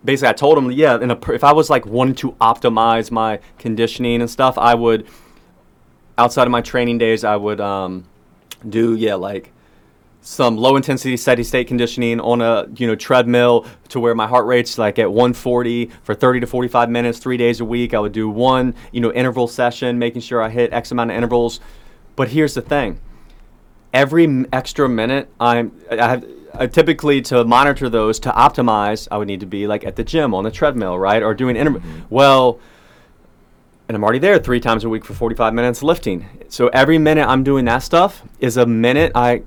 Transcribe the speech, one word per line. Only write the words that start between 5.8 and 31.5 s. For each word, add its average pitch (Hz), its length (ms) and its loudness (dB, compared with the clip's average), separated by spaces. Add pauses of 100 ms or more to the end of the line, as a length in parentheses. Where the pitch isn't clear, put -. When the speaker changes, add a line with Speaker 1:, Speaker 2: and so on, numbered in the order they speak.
Speaker 1:
outside 123 260 4
of 123 60 0
my 120 100 0
training 120 380 -2
days, 113 260 0
I 107 120 0
would, 104 240 -4
um, 95 440 -6 (640)
do, 113 260 0
yeah, 110 220 -2
like, 98 360 -10 (680)
some 120 360 -2
low-intensity 131 600 -2
steady-state 123 520 0
conditioning 120 520 -2
on 120 200 0
a, 117 260 0 (100)
you 123 100 -4
know, 113 80 0
treadmill 120 720 2 (240)
to - 120 -6
where 117 140 0
my 110 140 -2
heart 120 180 2
rate's, 120 320 0
like, 107 220 0
at 101 120 2
one 123 200 2
forty 120 580 -2 (140)
for 107 100 -4
thirty 127 260 2
to 120 60 -4
forty-five 120 420 0
minutes, 120 300 -2
three 127 180 -4
days 120 240 0
a 117 40 -4
week. 120 300 -4
I 110 60 0
would 104 120 -4
do 110 160 -4
one, 127 460 0 (180)
you 120 80 -6
know, 117 120 0
interval 123 360 0
session, 120 500 -2
making 120 240 -4
sure 120 200 -4
I 110 60 -4
hit 117 240 -2
X 117 200 -6
amount 117 180 -2
of 95 60 -4
intervals. 120 440 -2 (560)
But 131 120 -2
here's 147 260 0
the 123 80 -6
thing. 139 380 -4 (920)
Every 143 320 4
m-, 131 280 0
extra 131 360 -2
minute, 120 400 -2 (100)
I'm, 120 320 2 (220)
I 117 40 -2 (120)
have, 123 160 -2 (340)
I 127 80 0
typically, 147 560 2
to 123 220 2
monitor 135 440 2
those, 110 320 0
to 127 100 -4
optimize, 110 840 2
I 104 60 -4
would 104 100 -4
need 98 120 -8
to 101 60 -12
be, 101 220 -6
like, 104 160 -4
at 95 100 -10
the 120 80 -6
gym 143 320 0
on 95 80 -2
the 110 80 -4
treadmill, 110 480 -2
right, 104 240 2
or 107 120 0
doing 127 200 -2